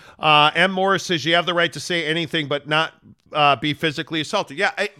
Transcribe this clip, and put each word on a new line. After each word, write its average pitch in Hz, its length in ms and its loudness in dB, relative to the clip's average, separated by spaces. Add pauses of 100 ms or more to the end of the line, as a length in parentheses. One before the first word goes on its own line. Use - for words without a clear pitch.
(200)
Uh, 151 340 4
M 180 180 2
Morris 190 320 0
says, 160 220 -4
"You 165 80 0
have 175 140 2
the 180 60 -2
right 170 200 0
to 151 60 -12
say 170 260 -4
anything, 160 420 -2
but 143 200 -4
not, 151 260 0 (400)
uh, 143 220 2
be 147 180 -2
physically 160 480 -6
assaulted." 156 360 -6
Yeah, 196 200 -2
I, 196 120 -4 (100)